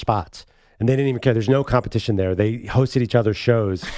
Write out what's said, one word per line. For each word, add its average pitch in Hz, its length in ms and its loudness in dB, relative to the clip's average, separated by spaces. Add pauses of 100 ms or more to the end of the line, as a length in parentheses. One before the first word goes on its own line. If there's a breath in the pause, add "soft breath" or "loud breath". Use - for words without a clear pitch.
spots. - 460 -4 (340 soft breath)
And 113 80 0
they 131 80 4
didn't 139 120 0
even 123 120 -2
care. 127 120 2
There's 110 160 0
no 135 140 4
competition 117 540 -2
there. 92 180 0
They 107 240 0
hosted 127 420 0
each 117 140 0
other's 110 220 2
shows, 107 480 0 (140)